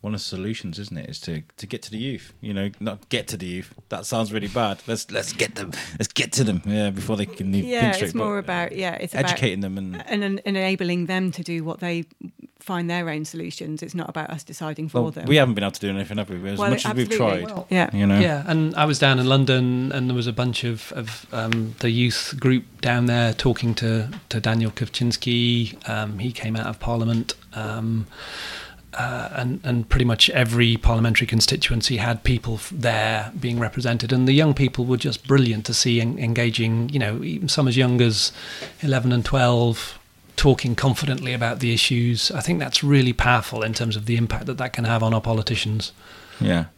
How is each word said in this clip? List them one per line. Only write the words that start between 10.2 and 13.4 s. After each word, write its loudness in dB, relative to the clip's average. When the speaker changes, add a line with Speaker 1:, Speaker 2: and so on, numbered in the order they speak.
Speaker 2:
en-, -2
enabling -2
them -2
to -8
do -6
what -8
they -4
find -4
their -2
own -6
solutions. -10